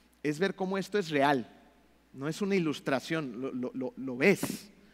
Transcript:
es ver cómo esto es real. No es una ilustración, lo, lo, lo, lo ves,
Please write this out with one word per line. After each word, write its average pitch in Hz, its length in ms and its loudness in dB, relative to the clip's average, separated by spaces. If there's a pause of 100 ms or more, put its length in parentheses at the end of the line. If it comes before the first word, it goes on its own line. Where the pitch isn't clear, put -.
(220)
es 147 180 -2
ver 190 160 0
cómo 190 220 -2
esto 196 220 -2
es 165 100 -4
real. 139 400 4 (640)
No 135 160 -8
es 160 140 -4
una 196 140 2
ilustración, 147 840 -2
lo, 131 140 -6
lo, 123 200 -4
lo, 131 220 -6
lo 127 220 -8
ves, 139 540 2 (220)